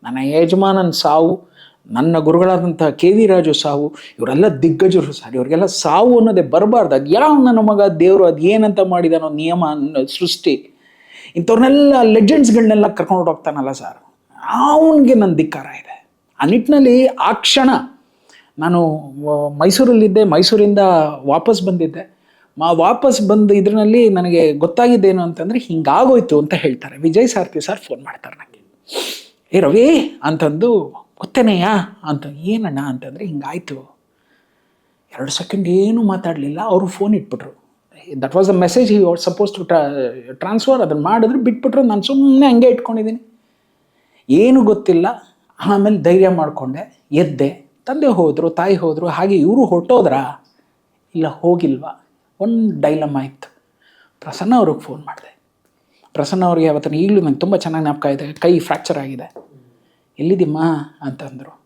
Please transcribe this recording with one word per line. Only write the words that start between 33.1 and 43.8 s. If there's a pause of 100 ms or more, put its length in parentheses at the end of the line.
"ಹಿಂಗಾಯ್ತು." (1160)
ಎರಡು
ಸೆಕೆಂಡ್
ಏನೂ
ಮಾತಾಡ್ಲಿಲ್ಲ,
ಅವರು
ಫೋನ್
ಇಟ್ಬಿಟ್ರು. (480)
That
was
the
message
he
was
supposed
to
tra-,
transfer.
ಅದನ್ನ
ಮಾಡಿದ್ರು,
ಬಿಟ್ಬಿಟ್ರು.
ನಾನು
ಸುಮ್ನೆ
ಹಂಗೆ
ಇಟ್ಕೊಂಡಿದ್ದೀನಿ, (880)